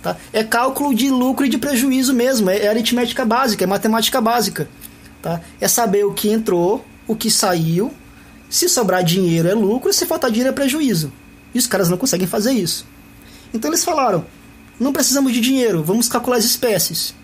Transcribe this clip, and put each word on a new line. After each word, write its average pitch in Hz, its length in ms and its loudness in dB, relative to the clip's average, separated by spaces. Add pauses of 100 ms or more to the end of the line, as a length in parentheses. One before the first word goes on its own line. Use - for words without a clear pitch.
tá? 175 160 -4 (160)
É 220 120 0
cálculo 269 500 0
de 254 160 2
lucro 262 340 2
e 277 40 2
de 233 100 0
prejuízo 262 560 0
mesmo, 240 340 2
é, 190 120 2
é 202 80 0
aritmética 240 560 0
básica, 220 400 0
é - 20 0
matemática 220 540 0
básica, 220 480 -2 (520)
tá? 170 200 -6 (200)
É 202 60 0
saber 202 400 2
o 196 80 0
que 208 160 -2
entrou, 208 540 0 (240)
o 220 80 -2
que 220 120 -4
saiu, 180 640 0 (560)
se - 200 0
sobrar 185 340 2
dinheiro 170 460 2
é 196 60 2
lucro, 226 380 0
se - 140 0
faltar 285 240 -2
dinheiro 247 200 0
é - 20 -4
prejuízo. 262 600 0 (400)
E 233 60 -2
os 247 80 0
caras 185 220 0
não 180 80 0
conseguem 180 300 -2
fazer 214 260 -2
isso. 196 320 -2 (680)
Então 233 180 -4
eles 339 140 0
falaram, 247 400 0 (540)
"Não 269 140 0
precisamos 269 400 2
de 240 80 2
dinheiro, 233 420 2
vamos 208 260 0
calcular 247 280 0
as 220 80 2
espécies." 214 680 -2 (140)